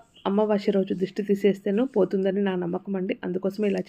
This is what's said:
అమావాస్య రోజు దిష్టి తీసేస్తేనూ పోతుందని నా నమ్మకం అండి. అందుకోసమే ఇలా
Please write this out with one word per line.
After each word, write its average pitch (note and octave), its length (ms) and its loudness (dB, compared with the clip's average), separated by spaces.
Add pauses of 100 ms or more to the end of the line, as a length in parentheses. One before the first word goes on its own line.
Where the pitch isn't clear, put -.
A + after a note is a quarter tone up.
(260)
అమావాస్య G3+ 460 2
రోజు G3 220 2
దిష్టి F#3 280 -4
తీసేస్తేనూ G3+ 640 2
పోతుందని G3 580 0
నా G3 120 0
నమ్మకం F3+ 420 -4
అండి. F#3+ 280 -4
అందుకోసమే F#3+ 440 -2
ఇలా F#3+ 200 -2